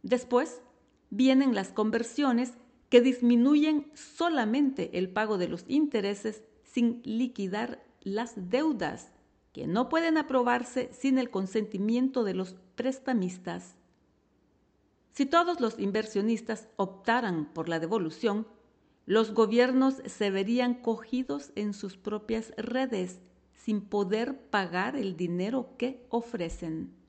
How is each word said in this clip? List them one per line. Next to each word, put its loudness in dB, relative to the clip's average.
Después -2
vienen 4
las -2
conversiones 0
que 10
disminuyen 4
solamente 0
el -2
pago -2
de 0
los -8
intereses -2
sin 0
liquidar -4
las -4
deudas, -2
que -8
no 0
pueden 2
aprobarse 0
sin 2
el 0
consentimiento 0
de 0
los -4
prestamistas. -4
Si 0
todos 2
los -2
inversionistas -2
optaran -2
por -6
la -2
devolución, -2
los 2
gobiernos 4
se -2
verían 0
cogidos -4
en -4
sus -10
propias -6
redes, -4
sin -4
poder -4
pagar -2
el -4
dinero -2
que -6
ofrecen. -6